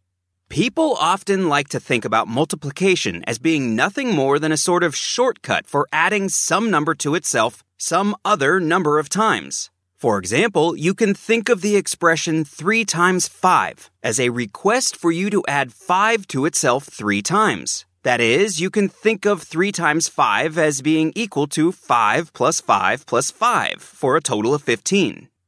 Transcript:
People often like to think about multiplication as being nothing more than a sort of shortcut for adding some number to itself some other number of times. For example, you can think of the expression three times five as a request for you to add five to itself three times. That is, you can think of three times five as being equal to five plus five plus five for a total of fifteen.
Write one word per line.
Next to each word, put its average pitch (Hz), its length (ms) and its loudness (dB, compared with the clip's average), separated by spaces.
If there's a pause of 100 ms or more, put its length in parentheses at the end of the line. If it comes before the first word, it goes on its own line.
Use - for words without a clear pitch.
(480)
People 247 500 0
often 190 500 0
like 143 200 0
to 135 100 -6
think 120 260 -2
about 113 220 2
multiplication 147 1000 -2
as 117 100 -4
being 131 380 0
nothing 202 360 0
more 147 280 2
than 156 100 -2
a 156 60 0
sort 175 260 0
of 160 140 -2
shortcut - 720 -2
for 143 240 -2
adding 190 360 0
some 196 400 -2
number 156 280 0
to 147 180 -4
itself 120 480 -2 (160)
some 196 460 -2
other 185 340 2
number 160 400 0
of 151 100 -4
times. 135 600 -2 (260)
For 110 220 0
example, 156 580 0
you 165 160 0
can 202 220 0
think 226 340 -2
of 214 140 0
the 208 140 2
expression 165 680 0
three 214 400 -2
times 180 420 0
five 123 640 0 (120)
as 117 180 -2
a 123 80 2
request 123 680 -2
for 170 120 0
you 180 200 -2
to 208 180 0
add 135 240 -2
five 208 560 0
to 135 160 -2
itself 139 400 0
three 104 380 -2
times. 160 640 -2 (160)
That 123 180 0
is, 151 400 2
you 180 80 -2
can 196 220 0
think 214 340 -2
of 202 180 0
three 190 300 -2
times 160 360 0
five 139 500 0
as 147 240 0
being 160 340 2
equal 196 300 -2
to 156 260 0
five 120 600 0
plus 127 260 0
five 101 460 0
plus - 240 0
five 165 500 -2
for - 340 -2
a 160 60 4
total 117 320 0
of 147 100 -2
fifteen. 139 680 -2 (180)